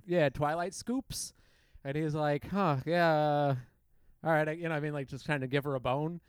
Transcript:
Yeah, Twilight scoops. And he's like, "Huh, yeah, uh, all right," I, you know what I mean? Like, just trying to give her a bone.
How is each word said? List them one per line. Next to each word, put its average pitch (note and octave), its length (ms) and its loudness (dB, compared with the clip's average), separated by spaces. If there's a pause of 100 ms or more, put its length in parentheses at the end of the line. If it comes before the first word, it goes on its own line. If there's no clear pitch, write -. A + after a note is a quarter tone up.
Yeah, E3+ 240 2
Twilight D#3 440 -2
scoops. - 600 -8 (500)
And C#3 140 -4
he's D#3 160 -2
like, D3 340 0
"Huh, F3+ 380 2
yeah, E3+ 260 4
uh, D3 440 4 (680)
all E3 80 2
right," D#3 160 4
I, D#3 40 -4
you E3+ 120 -8
know E3 60 -2
what D#3+ 60 -2
I D3 60 -2
mean? D3+ 120 -4
Like, C#3 140 -6
just C3 180 -12
trying D3 160 0
to B2+ 60 -4
give C3+ 160 2
her C#3+ 100 -2
a C3 60 0
bone. D3+ 500 -2